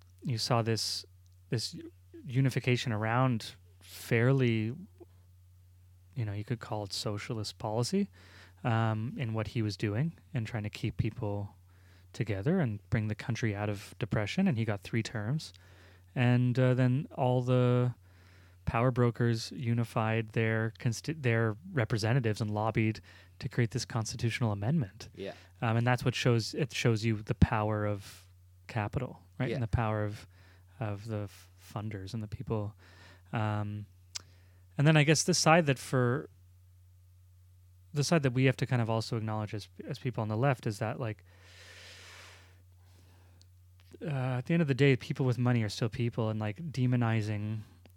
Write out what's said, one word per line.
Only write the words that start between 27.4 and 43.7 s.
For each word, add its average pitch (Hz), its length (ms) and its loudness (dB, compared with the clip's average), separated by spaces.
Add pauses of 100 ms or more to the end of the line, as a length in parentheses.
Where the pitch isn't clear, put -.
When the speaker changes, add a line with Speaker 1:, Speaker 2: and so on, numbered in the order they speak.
Speaker 1:
of - 380 -6 (420)
capital, - 540 -4 (180)
right? 131 120 -2
Speaker 2:
Yeah. 113 60 -2
Speaker 1:
And 127 60 -2
the 113 60 -2
power 107 360 0
of, 104 220 -6 (540)
of 104 260 -6
the 107 180 -4
f-, - 240 -16 (260)
funders 101 380 -8
and 113 100 -6
the 107 60 -6
people. 107 460 -4 (580)
Um, 104 540 -2 (880)
and 143 100 4
then 156 120 8
I 147 60 6
guess 156 180 4
the 180 120 0
side 165 320 6
that 135 120 2
for, 127 500 0 (1700)
the 147 100 0
side 165 200 4
that 127 100 4
we 131 100 4
have 131 140 6
to - 80 -2
kind 123 160 2
of 107 80 0
also 113 260 0
acknowledge 107 380 -4
as, 101 120 -10 (220)
as 147 100 -8
people 120 220 -4
on 107 80 -2
the 107 80 -2
left 127 300 2
is 107 140 -4
that, 113 200 -4
like, 110 240 -6 (2750)